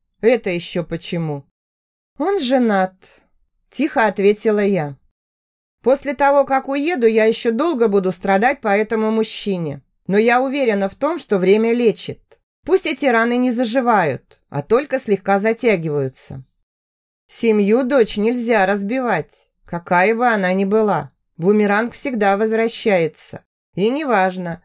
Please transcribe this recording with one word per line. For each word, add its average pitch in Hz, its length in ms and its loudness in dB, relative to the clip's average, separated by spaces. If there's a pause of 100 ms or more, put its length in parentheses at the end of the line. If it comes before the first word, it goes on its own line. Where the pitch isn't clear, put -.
(200)
«Это 226 280 2
еще 175 340 -4
почему?» 160 600 -8 (720)
«Он 381 220 -2
женат», 233 540 0 (760)
тихо 254 380 0
ответила 208 520 0
я. 175 360 -2 (880)
«После 269 320 0
того, 277 320 2
как 269 220 -2
уеду, 277 400 0
я 220 180 4
еще 226 260 0
долго 240 360 0
буду 196 240 0
страдать 196 500 0
по 220 60 -6
этому 220 440 0
мужчине. 190 720 -4 (260)
Но 190 100 0
я 240 240 4
уверена 247 480 0
в - 60 -12
том, 311 240 -2
что - 180 -2
время 208 340 2
лечит. - 680 -2 (260)
Пусть 339 220 2
эти 302 180 -2
раны 240 320 2
не 254 140 2
заживают, 226 960 0
а 139 140 -4
только 262 360 0
слегка 196 400 0
затягиваются. 160 1040 -2 (840)
Семью, 214 560 2
дочь, 240 340 2
нельзя 226 480 0
разбивать, 202 840 -4 (160)
какая 180 500 0
бы 247 120 0
она 196 260 0
ни 196 120 0
была. 190 460 0 (260)
Бумеранг 208 560 2
всегда 208 440 0
возвращается. 220 1040 -2 (320)
И 196 140 0
неважно, 190 760 -2